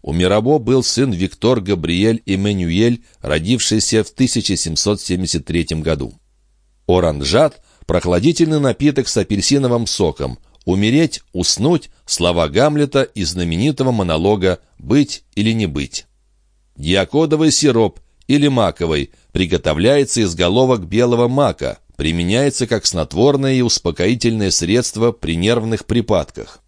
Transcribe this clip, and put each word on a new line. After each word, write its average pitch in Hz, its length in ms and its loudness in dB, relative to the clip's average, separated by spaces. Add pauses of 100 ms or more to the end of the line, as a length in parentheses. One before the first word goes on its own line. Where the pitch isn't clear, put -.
У 73 100 -6
Мирабо 104 460 2
был 123 240 0
сын - 280 -2
Виктор 101 480 -2
Габриэль 90 640 0
Эммануэль, 98 800 0 (180)
родившийся 104 800 0
в - 80 -8
тысяча 117 440 0
семьсот 85 460 -2
семьдесят 87 440 -4
третьем 82 360 -4
году. 71 320 -4 (760)
Оранжат — 87 720 2 (260)
прохладительный 131 720 2
напиток 139 480 0
с - 100 -4
апельсиновым 117 720 0
соком. 69 500 -4 (280)
Умереть, 107 560 0 (120)
уснуть — 131 560 -2 (160)
слова 85 420 0
Гамлета 139 560 0
из 90 280 -6
знаменитого 98 600 -2
монолога 92 680 0 (180)
«Быть - 460 0 (120)
или 107 160 0
не 110 140 0
быть». 69 400 -8 (720)
Диакодовый 143 760 2
сироп 117 480 2 (280)
или 147 200 2
маковый 85 640 0 (220)
приготовляется 90 880 0
из 90 120 0
головок 101 520 2
белого 120 420 2
мака – 117 520 -2 (180)
применяется 95 680 0
как 110 180 -2
снотворное 131 680 0
и 127 60 2
успокоительное 107 880 0
средство 113 600 0
при 82 240 -6
нервных 110 500 -2
припадках. - 840 -4